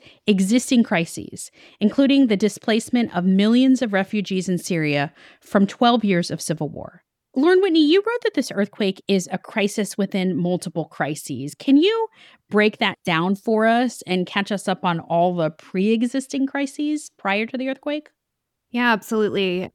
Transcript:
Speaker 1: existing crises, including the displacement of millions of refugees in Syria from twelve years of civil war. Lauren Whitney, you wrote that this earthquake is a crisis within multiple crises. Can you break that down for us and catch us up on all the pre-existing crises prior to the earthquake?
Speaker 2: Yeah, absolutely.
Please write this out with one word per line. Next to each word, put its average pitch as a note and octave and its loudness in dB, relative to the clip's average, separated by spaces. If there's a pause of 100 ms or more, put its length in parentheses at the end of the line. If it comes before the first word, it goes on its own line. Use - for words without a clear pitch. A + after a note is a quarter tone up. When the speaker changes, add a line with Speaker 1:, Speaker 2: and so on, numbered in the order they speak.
(260)
Speaker 1:
existing G#3+ 2
crises, - -6 (280)
including A#3+ 4
the G#3+ 2
displacement A3 -2
of F3 -2
millions A#3 4
of G#3 -4
refugees F#3+ -2
in F3+ 0
Syria D3+ -2 (280)
from G3 2
twelve A#3+ 2
years F3+ 0
of D#3 -8
civil D#3 -6
war. - -16 (320)
Lauren F4+ 4
Whitney, E4 4
you E4 4
wrote A#4 -4
that A4 -2
this - -2
earthquake G3+ -2
is F#3+ 0
a F#3+ -6
crisis G3+ -4
within F#3+ -2
multiple F3 -2
crises. C#3+ -6
Can C#4 2
you A4 2 (420)
break G#3 2
that G3+ -2
down F3+ 2
for A3 0
us A#3 0
and F3+ 0
catch G3+ -2
us G3 -6
up F#3 -4
on E3+ 0
all F3 0
the D#3+ -2
pre-existing A#3+ -2
crises D4 -6
prior G3+ -2
to A#3+ -10
the C4 -4
earthquake? D4 -8 (600)
Speaker 2:
Yeah, A#3+ 0
absolutely. F#3+ -2